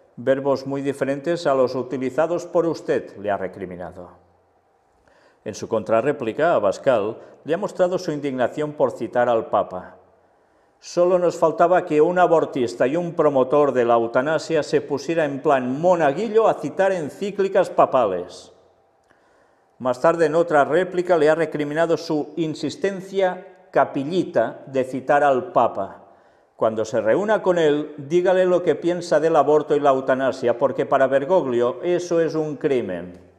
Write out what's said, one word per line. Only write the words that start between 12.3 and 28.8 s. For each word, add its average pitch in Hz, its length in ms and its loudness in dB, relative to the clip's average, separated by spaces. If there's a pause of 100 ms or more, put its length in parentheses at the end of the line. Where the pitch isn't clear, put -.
y 139 120 -2
un 175 160 -4
promotor 143 580 2
de 123 140 2
la 120 80 4
eutanasia 143 680 0
se 143 200 0
pusiera 160 420 -4
en 139 180 -6
plan 135 380 0
monaguillo 185 720 2
a 143 60 0
citar 190 360 -2
encíclicas 190 800 -2
papales". 107 840 0 (1300)
Más 123 220 -2
tarde, 165 260 4
en 147 80 -2
otra 160 300 4
réplica, 180 520 0
le 151 120 4
ha 156 60 4
recriminado 156 600 -2
su 151 400 -4
insistencia 185 1300 -4
capillita 139 960 0
de 135 160 -2
citar 139 400 0
al 135 280 2
Papa. 110 540 -2 (500)
Cuando 110 300 0
se 113 160 -2
reúna 180 400 2
con 180 160 2
él, 151 400 0
dígale 180 480 2
lo 180 160 2
que 147 140 0
piensa 170 440 0